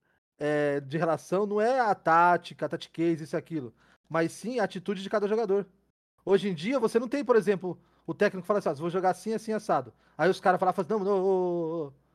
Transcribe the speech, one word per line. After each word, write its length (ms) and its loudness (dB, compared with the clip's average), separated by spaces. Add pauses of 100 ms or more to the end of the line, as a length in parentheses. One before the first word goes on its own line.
(380)
é, 440 0
de 160 -8
relação, 480 -2
não 160 -2
é 180 2
a 160 2
tática, 680 2
a 40 -4
tatiquez, 520 -4
isso 140 -6
e 20 -2
aquilo, 360 -8 (360)
mas 240 0
sim 260 -6
a 60 2
atitude 360 -6
de 80 -12
cada 180 0
jogador. 380 0 (600)
Hoje 240 2
em 40 -2
dia, 260 -2
você 200 2
não 80 0
tem, 160 -2
por 140 4
exemplo, 420 0 (260)
o 80 -6
técnico 320 0
fala 140 0
assim, 100 -2
"Ó, 60 0
vou 140 -6
jogar 220 2
assim, 220 -6
assim, 200 -6
assado." 400 -2 (240)
Aí 120 4
os 120 0
caras 180 4
falam, 140 2
falam 120 -2
assim, 200 -2
"Não, 120 0
não, 60 0
ô, 80 2
ô, 560 -2
ô." 60 -18 (220)